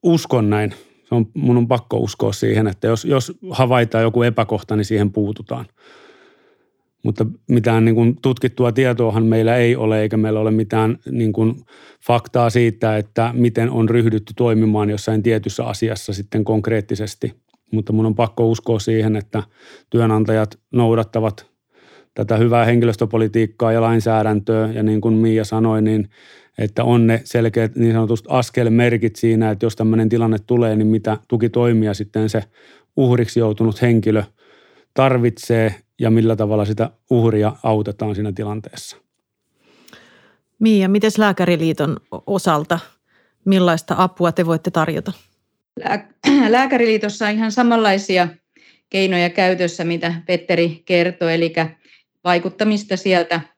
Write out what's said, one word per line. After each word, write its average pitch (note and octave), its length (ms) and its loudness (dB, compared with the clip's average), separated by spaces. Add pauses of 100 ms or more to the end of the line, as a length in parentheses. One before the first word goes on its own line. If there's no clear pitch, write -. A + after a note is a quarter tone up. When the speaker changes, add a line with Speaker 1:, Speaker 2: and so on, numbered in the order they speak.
Speaker 1:
uskon C3 480 2
näin. G#2 240 -2 (360)
Se B2+ 40 -2
on, A#2 200 2
mun B2 220 2
on A#2+ 120 2
pakko A#2 300 -2
uskoa G#2+ 340 -4
siihen, G#2+ 340 0
että F#2+ 200 -4
jos, A2+ 180 -2
jos C#3 280 -2 (180)
havaitaan A#2+ 540 0
joku A2+ 180 0
epäkohta, A2 540 -2
niin G#2+ 80 0
siihen G2+ 280 0
puututaan. G#2+ 540 -6 (1400)
Mutta A2 240 -2 (220)
mitään A2+ 360 2
niin A2+ 100 4
kuin A#2 280 2
tutkittua B2 500 0
tietoahan A2+ 540 0
meillä A2+ 300 2
ei A#2+ 200 2
ole, A2 260 0
eikä A2 140 -2
meillä G#2+ 240 0
ole A2 100 0
mitään A2 480 0 (120)
niin A#2 220 -2
kuin A2+ 240 0 (500)
faktaa A#2+ 440 0
siitä, A2 460 0
että A2+ 380 -2
miten A#2+ 360 0
on A2+ 180 0
ryhdytty A2 480 0
toimimaan A2 540 2
jossain G#2 320 -2
tietyssä A2+ 420 -2
asiassa A2 480 -6
sitten G2+ 320 -4
konkreettisesti. G#2+ 880 -4 (380)
Mutta A2 200 -2
mun A2 140 2
on A2 80 0
pakko A#2 360 0
uskoa A2+ 280 -2
siihen, A2 380 -2
että G#2 260 -8 (480)
työnantajat A2 680 0 (140)
noudattavat A2+ 760 0 (680)
tätä A2 220 -2
hyvää A#2 280 4
henkilöstöpolitiikkaa A2+ 1080 0
ja A2+ 80 2
lainsäädäntöä. A2 920 0
Ja A2+ 100 -4
niin G#2+ 180 0
kuin A2+ 140 2
Mia A2 300 2
sanoi, A2 380 0
niin G#2+ 280 0 (480)
että A2+ 260 -2
on A#2+ 220 4
ne A2+ 180 2
selkeät A2+ 520 -2
niin A#2 160 2
sanotusti A2+ 380 0
askelmerkit A#2+ 840 0
siinä, A2+ 340 0
että G#2 160 -2
jos A2+ 100 -4
tämmöinen A2+ 320 0
tilanne A2+ 380 0
tulee, A#2+ 300 2
niin G#2+ 120 0
mitä G#2+ 300 -2 (100)
tukitoimia A#2 680 0
sitten A2 340 -4
se G#2 140 -2 (540)
uhriksi B2 440 2
joutunut A2 420 0
henkilö A2 400 2 (720)
tarvitsee – A#2+ 800 0 (260)
ja A2+ 100 0
millä A2+ 260 2
tavalla G#2+ 280 0
sitä A2 260 -4 (200)
uhria A2 420 2 (100)
autetaan G#2+ 520 -2
siinä G#2 180 -6
tilanteessa. G#2+ 640 -12 (1600)
Speaker 2:
Mia, G#3 300 4
mites G#3 300 2
Lääkäriliiton E3+ 800 0 (300)
osalta? E3+ 520 -2 (640)
Millaista F3+ 540 0
apua F3 340 0
te E3+ 140 -2
voitte E3 240 -2
tarjota? D#3+ 420 -4 (720)
Speaker 3:
Lää-, - 240 -6 (220)
<clears throat> C#4 180 4
Lääkäriliitossa A3+ 800 0
on G#3 60 -2
ihan A3 200 -2
samanlaisia G3+ 760 2 (600)
keinoja F#3 400 0
käytössä, F3 540 -2
mitä E3+ 300 -4 (120)
Petteri E3+ 580 -2
kertoi, F3 500 0
elikkä E3 360 -2 (540)
vaikuttamista F#3 720 -2
sieltä. F3 440 0 (180)